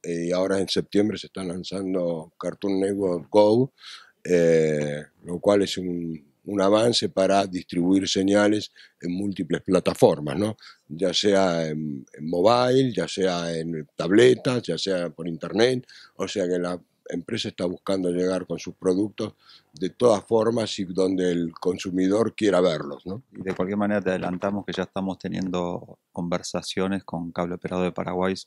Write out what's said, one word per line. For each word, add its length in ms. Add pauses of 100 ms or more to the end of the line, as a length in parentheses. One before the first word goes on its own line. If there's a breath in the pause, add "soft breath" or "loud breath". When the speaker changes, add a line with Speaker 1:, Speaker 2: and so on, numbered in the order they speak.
Speaker 1:
eh, 240
y 20
ahora 300
en 80
septiembre 500
se 80
está 160
lanzando 960
Cartoon 400
Network 500
Go, 440 (540 loud breath)
eh, 760 (220)
lo 140
cual 220
es 160
un, 560 (140)
un 160
avance 480
para 360
distribuir 600
señales 640 (260 loud breath)
en 140
múltiples 480
plataformas, 760
¿no? 180 (320 loud breath)
Ya 240
sea 560
en, 420
en 160
mobile, 640
ya 160
sea 480
en 400
tabletas, 680
ya 160
sea 320
por 180
internet, 580 (300 loud breath)
o 100
sea 220
que 100
la 220 (300)
empresa 380
está 180
buscando 420
llegar 380
con 120
sus 180
productos 580 (400 soft breath)
de 160
todas 340
formas 540
y 60
donde 460
el 220
consumidor 840
quiera 280
verlos, 420
¿no? 260
Speaker 2:
Y 120
de 120
cualquier 220
manera 240
te 80
adelantamos 560
que 80
ya 120
estamos 340
teniendo 800 (140)
conversaciones 920
con 260
Cable 260
Operado 260
de 100
Paraguay 400 (140)